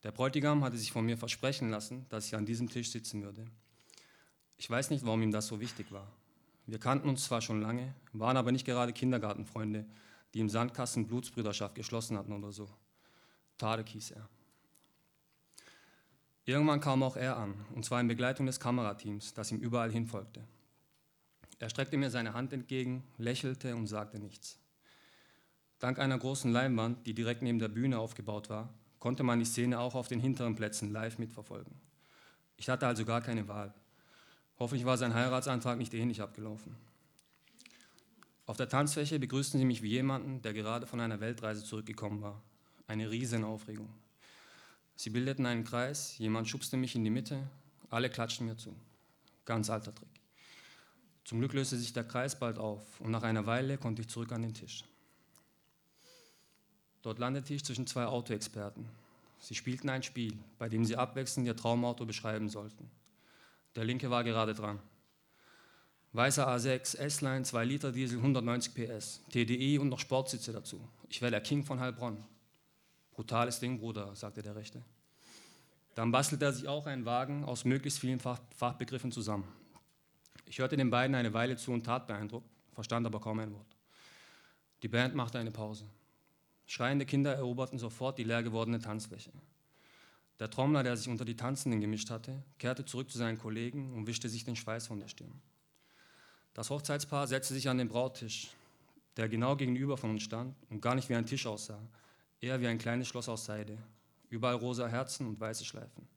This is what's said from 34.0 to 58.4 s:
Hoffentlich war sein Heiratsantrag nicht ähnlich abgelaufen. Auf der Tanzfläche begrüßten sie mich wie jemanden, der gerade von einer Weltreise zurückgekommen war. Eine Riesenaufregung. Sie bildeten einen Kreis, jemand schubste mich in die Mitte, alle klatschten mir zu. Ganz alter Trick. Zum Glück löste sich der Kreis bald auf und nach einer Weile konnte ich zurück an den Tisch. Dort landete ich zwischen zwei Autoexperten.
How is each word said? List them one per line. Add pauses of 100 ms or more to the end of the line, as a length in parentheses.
Hoffentlich
war
sein
Heiratsantrag
nicht
ähnlich
abgelaufen. (1700)
Auf
der
Tanzfläche
begrüßten
sie
mich
wie
jemanden,
der
gerade
von
einer
Weltreise
zurückgekommen
war. (460)
Eine
Riesenaufregung. (1080)
Sie
bildeten
einen
Kreis,
jemand
schubste
mich
in
die
Mitte, (400)
alle
klatschten
mir
zu. (720)
Ganz
alter
Trick. (1120)
Zum
Glück
löste
sich
der
Kreis
bald
auf
und
nach
einer
Weile
konnte
ich
zurück
an
den
Tisch. (2250)
Dort
landete
ich
zwischen
zwei
Autoexperten. (500)